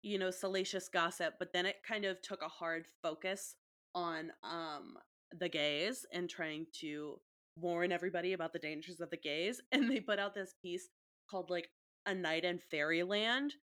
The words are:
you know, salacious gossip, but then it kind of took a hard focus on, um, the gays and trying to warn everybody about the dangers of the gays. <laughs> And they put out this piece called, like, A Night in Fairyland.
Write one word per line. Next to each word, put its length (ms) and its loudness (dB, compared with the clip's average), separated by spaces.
you 160 -2
know, 120 2
salacious 600 -2
gossip, 500 0
but 140 -6
then 120 4
it 220 -2
kind 160 -2
of 180 -2
took 200 -8
a 80 -4
hard 360 -4
focus 540 -4
on, 380 -2
um, 540 -6
the 100 2
gays 640 2
and 160 0
trying 420 -4
to 480 -6
warn 360 4
everybody 420 2
about 200 -2
the 60 -4
dangers 400 -6
of 100 -6
the 80 -4
gays. 500 0
<laughs> 40 -2
And 180 6
they 100 4
put 200 0
out 160 -2
this 260 -6
piece 280 -6
called, 200 -4
like, 200 0
A 80 0
Night 300 2
in 160 2
Fairyland. 960 2